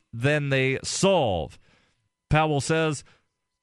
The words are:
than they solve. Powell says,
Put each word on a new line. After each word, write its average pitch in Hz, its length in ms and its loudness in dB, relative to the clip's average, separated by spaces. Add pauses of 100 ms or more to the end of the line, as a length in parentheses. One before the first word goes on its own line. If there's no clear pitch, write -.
(120)
than 143 380 0
they 131 340 0
solve. 123 720 0 (720)
Powell 151 300 2
says, 160 440 -2 (580)